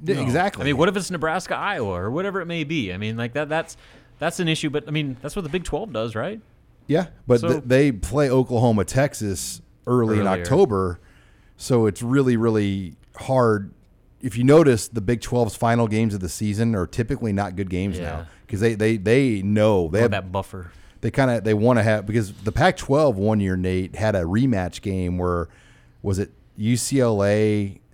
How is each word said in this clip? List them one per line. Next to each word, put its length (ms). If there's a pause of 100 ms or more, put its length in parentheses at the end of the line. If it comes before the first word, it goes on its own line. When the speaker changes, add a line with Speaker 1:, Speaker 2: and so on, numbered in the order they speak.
Speaker 1:
d- 120
Speaker 2:
No. 80
Speaker 1:
exactly. 400
Speaker 3:
I 20
mean, 140
what 100
if 80
it's 140
Nebraska, 460
Iowa, 360
or 180
whatever 300
it 60
may 180
be? 280
I 40
mean, 220
like, 160
that, 160
that's, 260 (420)
that's 220
an 80
issue, 220
but, 180
I 20
mean, 300
that's 160
what 60
the 80
Big 140
twelve 280
does, 220
right? 260 (460)
Speaker 1:
Yeah, 200 (200)
but 140
Speaker 3:
So 80
Speaker 1:
th-, 180
they 260
play 380
Oklahoma, 540
Texas 760 (260)
early 340
in 60
Speaker 3:
Earlier. 160
Speaker 1:
October, 580 (580)
so 280
it's 160
really, 340
really 580 (220)
hard. 560 (480)
If 180
you 60
notice, 440
the 120
Big 200
twelve's 360
final 320
games 260
of 60
the 80
season 480
are 100
typically 460
not 240
good 120
games 300
Speaker 3:
Yeah. 60
Speaker 1:
now 220 (200)
'cause 140
they, 140
they, 240
they 440
know 460
they 140
Speaker 3:
Want 120
Speaker 1:
have 100
Speaker 3:
that 80
buffer. 380 (300)
Speaker 1:
They 100
kinda, 300
they 140
wanna 280
have, 240
because 260
the 200
Pac-twelve 640
one 240
year, 160
Nate, 400
had 180
a 80
rematch 600
game 360
where, 300 (540)
was 180
it 100 (260)
U 200
C 240
L 240
A, 560 (140)